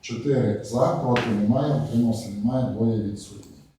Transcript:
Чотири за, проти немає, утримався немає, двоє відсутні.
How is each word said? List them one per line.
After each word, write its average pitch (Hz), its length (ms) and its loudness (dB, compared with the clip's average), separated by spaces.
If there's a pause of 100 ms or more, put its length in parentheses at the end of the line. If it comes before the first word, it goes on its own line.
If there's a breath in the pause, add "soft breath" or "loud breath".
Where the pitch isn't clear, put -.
Чотири 117 640 0
за, 123 220 2
проти 123 440 0 (100)
немає, 131 440 2
утримався 113 460 0
немає, 110 400 0
двоє 110 320 0
відсутні. 101 540 -10 (220)